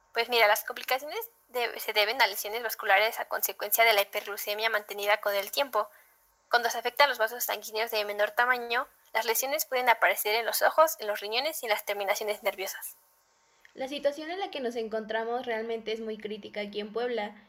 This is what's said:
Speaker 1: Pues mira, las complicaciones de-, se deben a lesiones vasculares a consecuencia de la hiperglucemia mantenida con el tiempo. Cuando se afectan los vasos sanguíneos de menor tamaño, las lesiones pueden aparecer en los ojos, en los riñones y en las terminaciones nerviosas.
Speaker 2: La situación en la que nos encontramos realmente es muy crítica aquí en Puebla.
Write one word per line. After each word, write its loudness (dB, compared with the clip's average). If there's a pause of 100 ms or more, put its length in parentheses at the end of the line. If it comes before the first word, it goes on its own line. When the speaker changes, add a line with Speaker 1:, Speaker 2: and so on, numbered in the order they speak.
(120)
Speaker 1:
Pues 0
mira, 6
las 2
complicaciones -4 (180)
de-, -4
se -6
deben 2
a 8
lesiones -6
vasculares 2
a -6
consecuencia 0
de 8
la 6
hiperglucemia -4
mantenida 0
con -2
el -2
tiempo. 0 (600)
Cuando 4
se -2
afectan 4
los -2
vasos -2
sanguíneos -4
de 0
menor 0
tamaño, 2 (240)
las 0
lesiones 0
pueden 2
aparecer 4
en 0
los 0
ojos, 6
en -8
los -2
riñones -2
y -6
en 0
las 0
terminaciones -2
nerviosas. -6 (800)
Speaker 2:
La -6
situación -2
en -6
la -4
que -8
nos -4
encontramos -4
realmente -4
es -6
muy -8
crítica -10
aquí -6
en -8
Puebla. -4 (120)